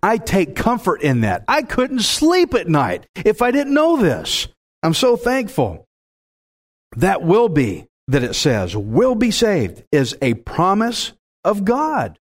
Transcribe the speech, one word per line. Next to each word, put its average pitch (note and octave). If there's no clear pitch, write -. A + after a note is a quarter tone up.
I A3
take F#3
comfort A3
in C3
that. G2+
I C#4+
couldn't B3+
sleep E4
at F3+
night D3
if G#3+
I A#3+
didn't C#4
know D#4+
this. D#3
I'm D#3+
so A#3+
thankful. A#3
That F3+
"will G#3+
be" A2+
that C3
it B2
says, G2+
"will C#3+
be A3+
saved," F3
is C#3
a B2
promise G#3
of G3+
God. A#3+